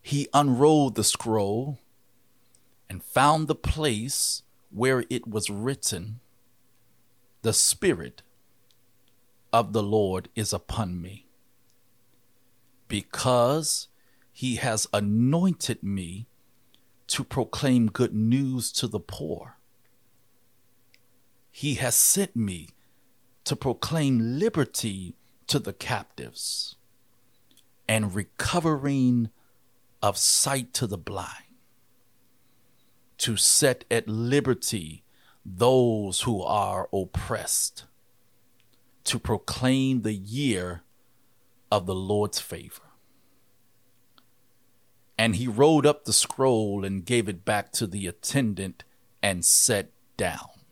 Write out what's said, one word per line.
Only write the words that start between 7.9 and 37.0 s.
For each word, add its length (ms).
of 200
the 100
Lord 540
is 160
upon 500
me, 240
because 1000
he 260
has 360
anointed 920
me 460
to 160
proclaim 680
good 240
news 580
to 140
the 140
poor. 580
He 240
has 220
sent 400
me 320
to 140
proclaim 840
liberty 800
to 120
the 140
captives 1040
and 260
recovering 1160
of 140
sight 580
to 120
the 120
blind, 580
to 200
set 540
at 160
liberty 960
those 760
who 220
are 500
oppressed, 920